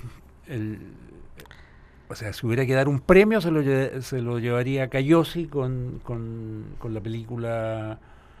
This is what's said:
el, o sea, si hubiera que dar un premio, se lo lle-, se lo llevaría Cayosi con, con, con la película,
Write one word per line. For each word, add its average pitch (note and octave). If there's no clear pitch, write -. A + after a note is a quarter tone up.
el, G#2+
o -
sea, G2+
si -
hubiera B2
que B2+
dar C3+
un C#3+
premio, G#3
se E3
lo D#3
lle-, C3+
se B2+
lo A#2+
llevaría B2
Cayosi D#3
con, B2+
con, A2+
con A2+
la A2
película, A2+